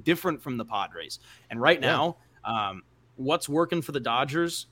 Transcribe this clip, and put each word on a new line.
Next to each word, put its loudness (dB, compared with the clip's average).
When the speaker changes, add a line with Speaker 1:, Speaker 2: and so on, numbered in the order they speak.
Speaker 1:
different 0
from -6
the -4
Padres. -6
And -6
right 6
Speaker 2:
Yeah. 2
Speaker 1:
now, 2
um, -4
what's 0
working 0
for -10
the -2
Dodgers, 0